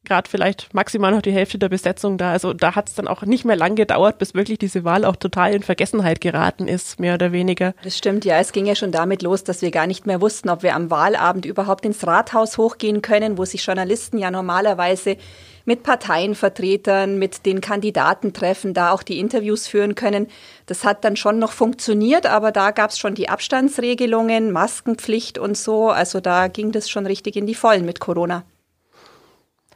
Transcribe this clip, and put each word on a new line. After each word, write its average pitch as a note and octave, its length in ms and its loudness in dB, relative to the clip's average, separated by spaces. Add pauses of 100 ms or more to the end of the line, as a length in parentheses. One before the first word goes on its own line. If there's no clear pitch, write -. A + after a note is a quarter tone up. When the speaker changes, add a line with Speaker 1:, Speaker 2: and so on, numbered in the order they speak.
Speaker 1:
grad F#3+ 220 0
vielleicht - 460 -2
maximal G3+ 380 2
noch G#3+ 100 2
die G3 100 0
Hälfte G3 260 0
der F#3+ 120 0
Besetzung F#3+ 480 -2
da. F3+ 120 0
Also F3+ 220 0
da E3+ 220 2
hat's G#3 200 -2
dann G3+ 140 -4
auch - 140 -4
nicht A#3+ 240 0
mehr A3 100 4
lang F3 180 2
gedauert, G#3 440 2
bis - 160 -4
wirklich G#3 240 -2
diese F#3+ 260 -4
Wahl F3 220 2
auch F#3+ 100 2
total F#3 380 0
in G3+ 80 0
Vergessenheit F#3 580 0
geraten F3+ 480 0
ist, - 320 -6
mehr F3 140 2
oder F3 180 0
weniger. F3+ 500 0
Speaker 2:
Das F#3 140 -8
stimmt, G3+ 300 0
ja. E3 120 4
Es - 140 0
ging G3 140 0
ja G3+ 80 2
schon G3 180 -2
damit F#3 300 0
los, F#3 220 0
dass F3+ 180 -4
wir F3+ 80 0
gar D#3+ 160 0
nicht F#3 200 -6
mehr F#3 140 0
wussten, G3+ 300 0
ob F3 120 0
wir F3 120 4
am E3 160 -2
Wahlabend F3+ 560 2
überhaupt G3 400 -2
ins G#3 200 -4
Rathaus A3 520 2
hochgehen A3 420 0
können, G#3 380 0
wo F#3 80 -2
sich - 180 -8
Journalisten F#3+ 540 -2
ja F#3 120 -2
normalerweise F#3 840 0 (480)
mit A#3+ 180 0
Parteienvertretern, G3 1400 0
mit F#3+ 280 -2
den F#3+ 160 0
Kandidaten G3 720 0
treffen, F#3+ 400 -2
da F3 180 2
auch G3 100 0
die E3+ 160 -6
Interviews G#3+ 480 -2
führen G#3 280 0
können. G3+ 320 -2 (400)
Das - 180 -8
hat G3+ 220 0
dann G#3 100 2
schon G#3+ 220 0
noch A3 140 0
funktioniert, A3+ 760 2
aber G#3+ 260 2
da G#3 200 2
gab's G#3+ 260 0
schon G#3 160 -4
die G#3 160 -4
Abstandsregelungen, A#3 1200 0
Maskenpflicht A#3 840 -2
und G3+ 180 -2
so. A3 320 0
Also F3+ 320 0
da F3+ 280 2
ging G#3 240 -4
das G#3 180 -4
schon G3+ 160 -4
richtig G3 300 -6
in G3+ 100 -4
die A3 80 -4
Vollen G3+ 320 2
mit E3+ 140 -8
Corona. F3 440 -2 (1300)